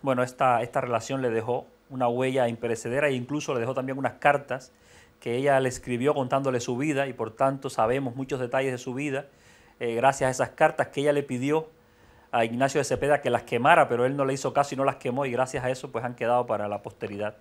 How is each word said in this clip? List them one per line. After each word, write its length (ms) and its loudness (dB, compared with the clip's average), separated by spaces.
bueno, 200 2
esta, 380 2
esta 220 -2
relación 400 -2
le 80 0
dejó 360 -2
una 200 -2
huella 400 2
imperecedera 600 -2
e 60 0
incluso 400 -4
le 60 -2
dejó 120 -2
también 240 -4
unas 180 -4
cartas 580 0
que 160 -4
ella 220 4
le 120 2
escribió 420 -2
contándole 480 0
su 160 -4
vida 300 -2
y 80 -8
por 200 -6
tanto 360 0
sabemos 440 0
muchos 260 -6
detalles 320 0
de 60 -4
su 140 -8
vida, 340 -6
eh, 140 -2
gracias 340 4
a 20 2
esas 240 -2
cartas 340 2
que 120 -6
ella 140 2
le 80 0
pidió 480 -2
a 140 2
Ignacio 340 0
de 60 2
Cepeda 380 0
que 80 0
las 140 0
quemara, 440 6
pero 160 2
él 140 0
no 80 2
le 80 0
hizo 180 -4
caso 220 0
y 40 -8
no 60 2
las 120 2
quemó 280 -2
y 80 -4
gracias 320 -2
a 60 0
eso 200 -6
pues 140 -6
han 100 -6
quedado 320 2
para 220 -2
la 140 -4
posteridad. 580 -8